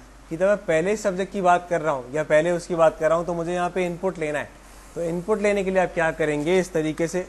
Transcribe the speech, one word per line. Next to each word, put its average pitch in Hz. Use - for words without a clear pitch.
कि 165
जब 180
मैं 208
पहले 180
subject 190
की 202
बात 175
कर 170
रहा 151
हूँ 127
या 151
पहले 156
उसकी 175
बात 165
कर 156
रहा 165
हूँ, 170
तो 175
मुझे 170
यहाँ 175
पे 180
input 175
लेना 151
है। -
तो 165
input 175
लेने 202
के 185
लिए 190
आप -
क्या 165
करेंगे, 156
इस 180
तरीके 156
से 180